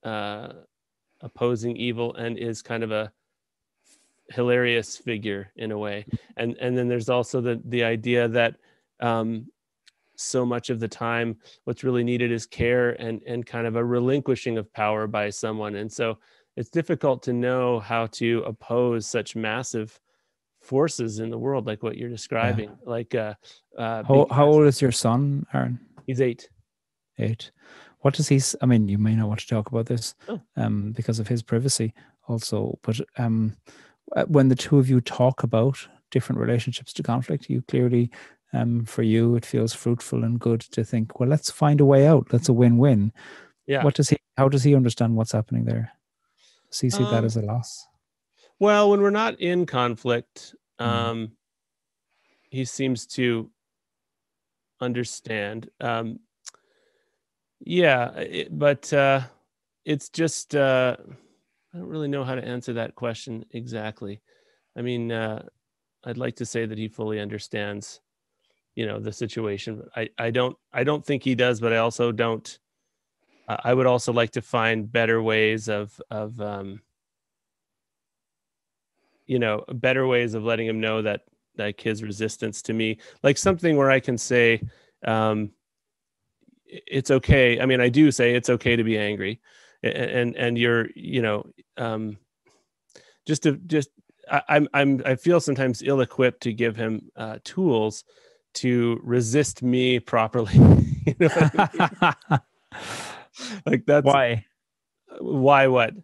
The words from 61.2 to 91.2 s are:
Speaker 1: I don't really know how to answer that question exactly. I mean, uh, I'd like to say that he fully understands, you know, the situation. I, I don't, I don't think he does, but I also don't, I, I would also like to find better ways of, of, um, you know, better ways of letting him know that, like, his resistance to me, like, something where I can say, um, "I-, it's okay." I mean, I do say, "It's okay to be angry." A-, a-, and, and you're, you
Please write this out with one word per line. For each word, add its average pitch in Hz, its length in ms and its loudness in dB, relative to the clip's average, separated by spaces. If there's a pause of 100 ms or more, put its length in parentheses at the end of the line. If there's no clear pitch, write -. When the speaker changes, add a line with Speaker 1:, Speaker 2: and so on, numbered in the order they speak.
Speaker 1:
I 175 40 -16
don't 175 100 -14
really 156 200 -6
know 139 160 -4
how 131 120 -6
to 127 100 -8
answer 123 280 -10
that 113 220 -6
question 117 560 -10
exactly. 110 680 -12 (560)
I 120 40 -10
mean, 120 300 -6
uh, 110 320 -6 (640)
I'd 120 120 -10
like 123 200 -6
to 123 80 -8
say 117 200 -6
that 110 120 -10
he 110 100 -8
fully 107 320 -6
understands, 104 800 -10 (760)
you 117 100 -4
know, 107 140 -6
the 107 140 -8
situation. 110 720 -8 (120)
I, 113 220 -8
I 117 140 -4
don't, 127 260 -2 (160)
I 123 100 -2
don't 147 220 -2
think 143 180 -2
he 131 120 0
does, 123 260 2
but 117 120 2
I 117 40 2
also 117 340 0
don't, 113 480 -4 (880)
I, 113 180 -6
I 120 80 2
would 127 140 4
also 123 260 2
like 117 180 2
to 123 100 -6
find 113 500 -2
better 113 300 2
ways 110 480 0
of, 104 300 -6 (120)
of, 110 300 -10
um, 101 400 -10 (2500)
you 127 140 -2
know, 107 300 -2
better 131 380 0
ways 120 260 0
of 110 100 -4
letting 113 240 -2
him 110 120 -4
know 110 220 -2
that, 104 200 -4 (360)
like, 104 240 -6
his 110 220 -4
resistance 107 600 -8
to 113 100 -6
me, 110 260 -2 (240)
like, 139 140 -4
something 175 400 0
where 139 120 2
I 135 100 4
can 123 180 -4
say, 117 440 2 (440)
um, 110 460 -2 (1200)
"I-, - 160 -20
it's 139 240 -2
okay." 127 480 6
I 123 60 0
mean, 131 160 4
I 123 80 4
do 143 220 6
say, 120 240 4
"It's 123 140 0
okay 120 260 2
to 113 80 2
be 110 140 0
angry." 104 420 -4 (440)
A-, 120 40 -2
a-, - 340 -2
and, 120 140 -2
and 120 220 -2
you're, 117 380 2
you - 260 -4